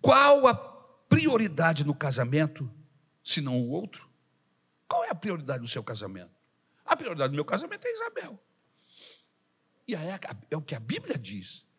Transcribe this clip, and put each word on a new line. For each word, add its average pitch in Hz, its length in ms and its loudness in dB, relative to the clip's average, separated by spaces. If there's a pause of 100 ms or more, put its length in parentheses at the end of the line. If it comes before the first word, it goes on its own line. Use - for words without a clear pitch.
Qual 277 460 8
a 240 60 8
prioridade 190 1300 0
no 143 100 0
casamento, 139 760 -2 (520)
se - 180 0
não 127 180 -2
o 120 100 -2
outro? 180 400 -8 (800)
Qual - 160 0
é 440 60 -6
a 202 60 -2
prioridade 151 460 -6
do 120 60 -10
seu 120 160 -6
casamento? 98 480 -12 (540)
A 330 100 2
prioridade 165 360 -4
do 139 40 -6
meu 147 100 -2
casamento 339 400 -8
é 494 60 -10
Isabel. 453 500 -12 (1500)
E 233 80 -4
aí 160 120 -8
é, 190 120 -10 (320)
é 151 60 -4
o 156 40 -6
que 143 140 -8
a 117 40 -10
Bíblia 127 380 -6
diz. 98 480 -12 (140)